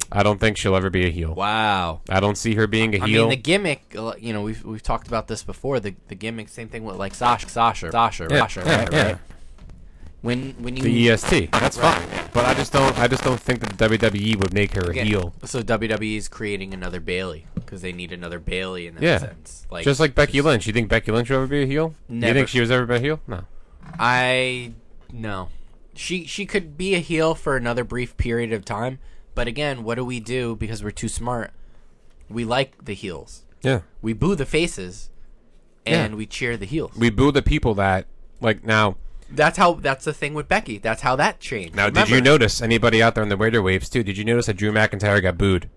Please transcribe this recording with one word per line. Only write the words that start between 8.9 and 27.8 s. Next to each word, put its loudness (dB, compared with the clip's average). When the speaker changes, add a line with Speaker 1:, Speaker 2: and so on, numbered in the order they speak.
Speaker 1:
yeah. 4
Speaker 2:
right? -2
When, -4
when -8
you -4
Speaker 1:
The 2
E 6
S 4
T. 2
That's 0
Speaker 2:
Right. 4
Speaker 1:
fine. -8
But 2
I 2
just -4
don't, 4
I 4
just 0
don't 0
think -2
that -4
the -10
W 4
W 0
E 0
would 0
make 2
her 0
a -2
Speaker 2:
Again, -2
Speaker 1:
heel. 0
Speaker 2:
so -4
W 0
W -2
E -2
is -6
creating -6
another -6
Bayley -6
'cause -12
they -6
need -10
another -10
Bayley -6
in -14
that -6
Speaker 1:
Yeah. 4
Speaker 2:
sense. -12
Like, -6
Speaker 1:
Just 4
like 2
Becky 4
Speaker 2:
just 4
Speaker 1:
Lynch. 4
You 0
think 2
Becky 0
Lynch 2
will 4
ever 0
be 0
a 0
heel? -2
You -8
Speaker 2:
Never. 2
Speaker 1:
think 4
she 2
was 4
ever 2
a 4
heel? -2
No. -10
Speaker 2:
I, 2
no. -8
She, -6
she -8
could -4
be 0
a 2
heel 0
for -2
another 0